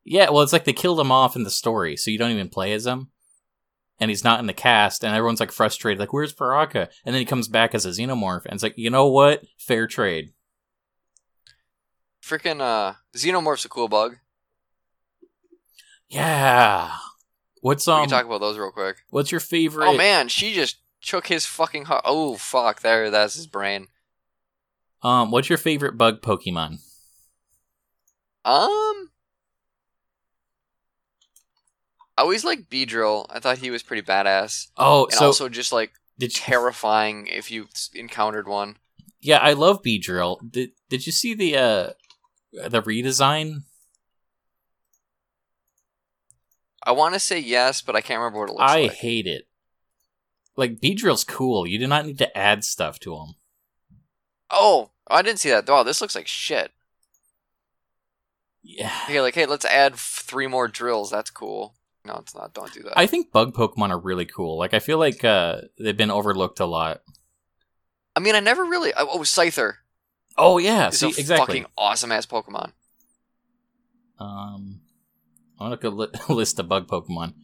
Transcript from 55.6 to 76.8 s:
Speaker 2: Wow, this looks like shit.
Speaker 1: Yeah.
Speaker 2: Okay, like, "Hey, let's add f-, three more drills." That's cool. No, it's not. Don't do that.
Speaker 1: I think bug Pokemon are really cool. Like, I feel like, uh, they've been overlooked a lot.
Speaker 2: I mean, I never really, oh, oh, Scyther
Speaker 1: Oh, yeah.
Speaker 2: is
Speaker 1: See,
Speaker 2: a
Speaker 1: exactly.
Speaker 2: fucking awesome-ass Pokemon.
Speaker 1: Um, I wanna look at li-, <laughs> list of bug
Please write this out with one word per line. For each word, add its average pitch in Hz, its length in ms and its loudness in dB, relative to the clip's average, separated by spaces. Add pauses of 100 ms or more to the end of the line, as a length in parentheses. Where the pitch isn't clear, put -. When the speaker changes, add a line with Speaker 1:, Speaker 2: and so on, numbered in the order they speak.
Speaker 2:
Wow, 135 160 6
this - 160 -2
looks 107 140 -6
like 87 120 -8
shit. - 460 -6 (1900)
Speaker 1:
Yeah. 110 300 -10 (120)
Speaker 2:
Okay, 143 160 -2
like, 127 140 0
"Hey, 160 120 0
let's 143 180 -6
add 139 300 4
f-, - 320 -10
three 135 200 -6
more 127 220 -2
drills." 110 420 -4
That's 107 200 -6
cool. 107 460 -12 (280)
No, - 120 -12
it's - 180 -18
not. - 180 -16
Don't 104 200 -16
do - 100 -20
that. - 160 -2
Speaker 1:
I - 80 6
think 339 260 -4
bug 117 220 2
Pokemon 107 360 -2
are 90 80 -4
really 90 280 -4
cool. 80 320 -8
Like, 90 160 -2
I 107 60 2
feel 156 180 -2
like, 147 260 0
uh, 92 380 2 (160)
they've 107 180 -2
been 107 140 0
overlooked 101 500 -2
a 95 60 0
lot. 82 360 -4 (1160)
Speaker 2:
I 156 40 2
mean, 208 140 2
I 208 60 4
never 247 240 2
really, 339 320 -4
oh, 143 160 -2
oh, 180 80 -4
Scyther 151 540 0 (640)
Speaker 1:
Oh, 175 220 8
yeah. 180 300 2
Speaker 2:
is - 100 0
Speaker 1:
See, - 80 0
Speaker 2:
a - 40 0
Speaker 1:
exactly. 143 500 2
Speaker 2:
fucking - 180 -16
awesome-ass 110 480 -2
Pokemon. - 460 -8 (1500)
Speaker 1:
Um, 101 600 -14 (800)
I 101 60 -12
wanna 113 120 -8
look - 80 -12
at 107 100 -4
li-, 107 140 -6 (200)
<laughs> 156 60 0
list 113 240 -2
of 90 100 -8
bug 95 200 -2